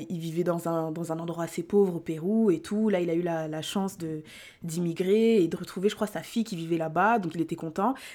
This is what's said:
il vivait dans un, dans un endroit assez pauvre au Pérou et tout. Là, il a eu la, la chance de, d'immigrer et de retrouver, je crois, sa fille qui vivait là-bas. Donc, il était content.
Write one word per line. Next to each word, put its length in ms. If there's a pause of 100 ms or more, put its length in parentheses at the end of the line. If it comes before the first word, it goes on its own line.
il 100
vivait 260
dans 240
un, 220
dans 200
un 80
endroit 240
assez 200
pauvre 340
au 20
Pérou 500
et 120
tout. 280
Là, 120
il 80
a 40
eu 80
la, 260
la 140
chance 360
de, 260 (400)
d'immigrer 800
et 40
de 100
retrouver, 320
je 60
crois, 120
sa 160
fille 200
qui 120
vivait 220
là-bas. 420
Donc, 160
il 60
était 160
content. 360 (220)